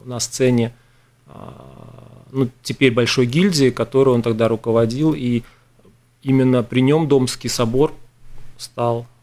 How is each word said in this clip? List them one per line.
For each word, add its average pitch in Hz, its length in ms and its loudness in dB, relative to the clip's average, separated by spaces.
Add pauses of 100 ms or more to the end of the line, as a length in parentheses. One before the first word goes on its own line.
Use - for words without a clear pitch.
на 120 160 -10
сцене, 120 520 0 (540)
а, - 400 -20 (640)
ну, 131 180 -2 (140)
теперь 131 300 2
Большой 120 340 2
гильдии, 147 440 2
которую 127 440 2
он 117 80 0
тогда 113 240 0
руководил, 117 680 0
и 120 280 -4 (800)
именно 127 400 2
при 123 180 -2
нем 147 280 2
Домский 127 420 0
собор 127 420 0 (640)
стал 120 500 -6 (160)